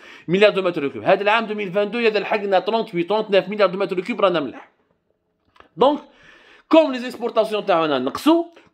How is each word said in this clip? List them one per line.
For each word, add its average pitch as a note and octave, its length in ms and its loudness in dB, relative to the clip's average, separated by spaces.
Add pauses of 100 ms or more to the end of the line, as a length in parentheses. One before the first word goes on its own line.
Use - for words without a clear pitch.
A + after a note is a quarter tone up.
(280)
milliards G3 260 4
de F#3+ 80 -2
mètres F3 260 -2
cubes. A2 160 -8
هذا F#3+ 180 2
العام G#3+ 260 0
deux G#3+ 80 -6
mille G#3 160 -6
vingt-deux, G#3 280 -2
il A#3+ 40 0
y A3+ 40 2
a A3 40 4
des G#3 120 -2
حقنا G3+ 360 0
trente-huit, F#3+ 480 -2
trente-neuf G3 400 0
milliards G3+ 240 0
de F#3 60 -8
mètres F#3 240 -2
cubes G#3 200 -6
رانا F3+ 180 2
ملاح. - 320 -10 (1040)
Donc, C#4 240 2 (680)
comme D#4 220 6
les B3 120 -6
exportations A3 640 -2
تاعنا D#3+ 340 2
نقصوا, D4 440 2 (300)